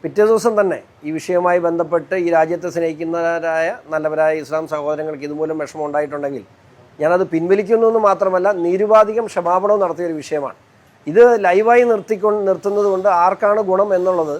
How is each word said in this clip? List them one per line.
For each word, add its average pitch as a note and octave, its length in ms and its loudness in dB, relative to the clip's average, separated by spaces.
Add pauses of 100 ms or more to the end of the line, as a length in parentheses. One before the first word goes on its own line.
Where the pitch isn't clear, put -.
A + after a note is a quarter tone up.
പിറ്റേ - 260 0
ദിവസം A3+ 300 2
തന്നെ F3+ 180 0 (300)
ഈ - 100 -8
വിഷയവുമായി F3+ 480 0
ബന്ധപ്പെട്ട് E3+ 580 -2
ഈ E3+ 100 -2
രാജ്യത്തെ E3 360 0
സ്നേഹിക്കുന്നവരായ E3 960 -4 (240)
നല്ലവരായ D#3 500 0
ഇസ്ലാം D#3 300 -6
സഹോദരങ്ങൾക്ക് D3+ 520 -6
ഇതുമൂലം D#3 340 -6
വിഷമം D3+ 280 -8
ഉണ്ടായിട്ടുണ്ടെങ്കിൽ C#3+ 580 -6 (580)
ഞാനത് F3+ 220 2 (100)
പിൻവലിക്കുന്നു G3 540 2
എന്ന് A3+ 200 0
മാത്രമല്ല, F#3+ 440 2 (140)
നിരുപാധികം G#3+ 680 2
ക്ഷമാപണവും G3 520 0
നടത്തിയൊരു E3 380 -4
വിഷയമാണ്. C#3+ 360 -6 (540)
ഇത് G#3+ 120 8 (220)
ലൈവായി A3 460 4
നിർത്തിക്കൊണ്ട്, G#3 580 0
നിർത്തുന്നത് G3+ 360 0
കൊണ്ട് F#3+ 220 0
ആർക്കാണ് G3 540 2
ഗുണം F#3+ 360 0
എന്നുള്ളത് F3 420 0